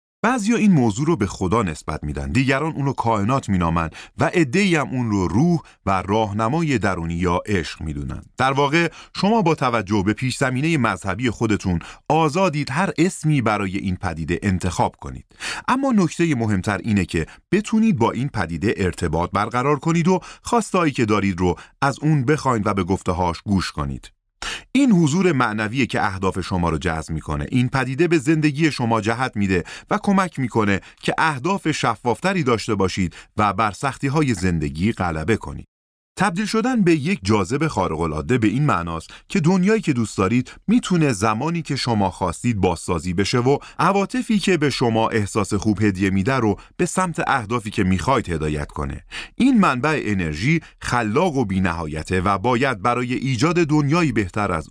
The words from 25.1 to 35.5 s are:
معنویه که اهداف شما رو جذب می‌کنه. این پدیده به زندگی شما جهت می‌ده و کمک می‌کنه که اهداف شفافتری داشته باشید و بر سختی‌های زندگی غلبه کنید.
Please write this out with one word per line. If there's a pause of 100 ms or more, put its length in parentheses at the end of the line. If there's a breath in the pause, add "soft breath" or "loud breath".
معنویه
که
اهداف
شما
رو
جذب
می‌کنه.
این
پدیده
به
زندگی
شما
جهت
می‌ده (260 loud breath)
و
کمک
می‌کنه (220 loud breath)
که
اهداف
شفافتری
داشته
باشید (220 loud breath)
و
بر
سختی‌های
زندگی
غلبه
کنید. (520)